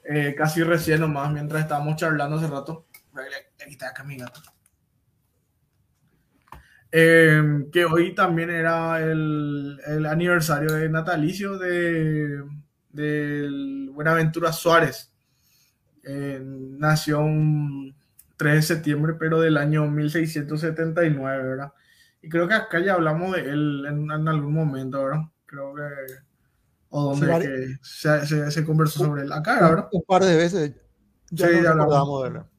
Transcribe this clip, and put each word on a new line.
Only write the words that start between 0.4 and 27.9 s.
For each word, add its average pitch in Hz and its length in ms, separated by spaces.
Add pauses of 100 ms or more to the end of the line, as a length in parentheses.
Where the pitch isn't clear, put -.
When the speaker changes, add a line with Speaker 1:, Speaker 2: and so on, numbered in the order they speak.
Speaker 1:
recién 160 380
nomás, 147 320
mientras 151 280
estábamos 151 360
charlando 151 400
hace 160 100
rato. 147 380 (280)
Aquí 139 600
está, 131 160
acá 135 160
mi 139 100
gato. 123 240 (2500)
Em, 156 840
que 175 120
hoy 170 320
también 170 340
era 165 520
el, 151 760 (100)
el 151 180
aniversario 160 680
de 156 160
natalicio 175 720
de, 160 880 (460)
del 143 1000
Buenaventura 160 600
Suárez. 165 580 (920)
Eh, 139 380
nació 139 800
un 151 720 (440)
tres 147 180
de 156 60
septiembre, 156 580
pero 160 220
del 160 160
año 151 340
mil 151 180
seiscientos 156 520
setenta 165 420
y 165 60
nueve, 135 360
¿verdad? 131 280 (480)
Y 160 80
creo 170 180
que 202 60
acá 208 260
ya 190 140
hablamos 175 420
de 165 60
él 143 440
en, 147 240
en 156 200
algún 147 240
momento, 135 500
¿verdad? 147 200 (220)
Creo 139 300
que, 147 60 (1080)
o 147 160
donde 143 220
Speaker 2:
Sí, 165 60
vari- 170 120
Speaker 1:
que 131 380
se, 151 440